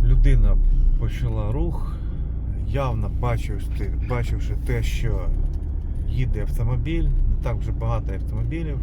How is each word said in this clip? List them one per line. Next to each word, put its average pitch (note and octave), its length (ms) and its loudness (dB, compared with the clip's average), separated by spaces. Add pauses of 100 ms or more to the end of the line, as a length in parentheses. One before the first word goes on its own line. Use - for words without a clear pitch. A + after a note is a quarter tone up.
Людина A#2+ 520 6 (420)
почала A2 540 -2
рух, D#3+ 440 -2 (720)
явно G#2+ 420 -2 (100)
бачивши, - 680 -2 (180)
бачивши - 460 -2 (120)
те, - 160 0
що - 380 0 (880)
їде A2 340 0
автомобіль, A2+ 640 0
не G#2 380 2
так A#2 140 -2
вже G#2 160 -4
багато A2+ 420 -2
автомобілів. B2 680 -4